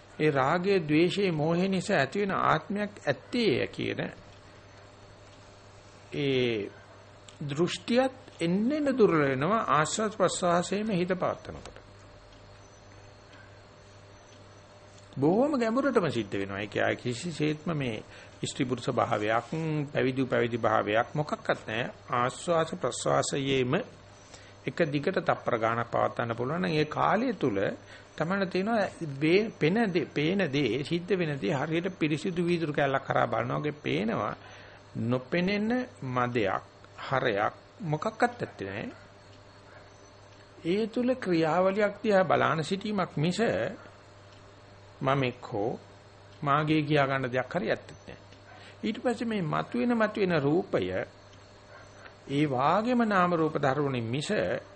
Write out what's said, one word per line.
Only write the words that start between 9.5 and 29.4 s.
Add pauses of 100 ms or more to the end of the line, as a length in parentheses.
ආස්වාද
ප්‍රසවාසයේම
හිත
පවත්නකොට. (3250)
බොහොම
ගැඹුරටම
සිද්ධ
වෙනවා.
ඒක
ආ
කිසිසේත්ම
මේ (380)
ස්ත්‍රී
පුරුෂ
භාවයක්, (380)
පැවිදි
පැවිදි
භාවයක්
මොකක්වත්
නැහැ. (160)
ආස්වාස
ප්‍රසවාසයේම (880)
එක
දිගට
තප්පර
ගානක්
පවත්වන්න
පුළුවන්
නම්
ඒ
කාලය
තුල (540)
තමන්න
තියෙනවා (280)
වේ-,